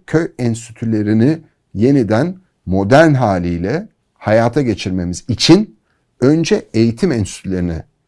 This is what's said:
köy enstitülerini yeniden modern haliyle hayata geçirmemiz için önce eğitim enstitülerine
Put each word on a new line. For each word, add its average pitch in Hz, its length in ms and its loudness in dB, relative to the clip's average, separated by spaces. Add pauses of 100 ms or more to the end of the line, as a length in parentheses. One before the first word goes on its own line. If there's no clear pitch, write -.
köy 160 320 -2
enstitülerini 113 1000 -2 (340)
yeniden 127 640 0 (300)
modern 107 480 4
haliyle 98 760 -2 (260)
hayata 113 480 0
geçirmemiz 92 680 -4
için 175 500 2 (440)
önce 156 520 0
eğitim 117 380 0
enstitülerine 92 720 -6 (240)